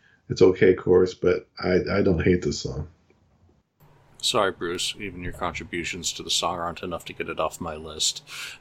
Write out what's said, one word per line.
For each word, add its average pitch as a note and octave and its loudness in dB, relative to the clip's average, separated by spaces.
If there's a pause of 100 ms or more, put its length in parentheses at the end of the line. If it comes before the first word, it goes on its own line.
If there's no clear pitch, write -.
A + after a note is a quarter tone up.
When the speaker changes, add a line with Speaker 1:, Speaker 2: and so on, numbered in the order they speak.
(280)
Speaker 1:
it's - 2
okay F#2+ 8
chorus, F2+ 4
but - 0 (160)
I, F2+ 2 (120)
I G2+ 2
don't E2 2
hate F2+ 4
this D2 -2
song. C#2+ -8 (1300)
Speaker 2:
Sorry, G#2 2
Bruce. F2 -4
Even F#2 -10
your F2+ -6
contributions E2+ -6
to - -12
the - -4
song F2 0
aren't E2+ -6
enough F2 -6
to - -14
get - -8
it D#2 -8
off D#2+ -2
my E2 -8
list. D#2 -4 (360)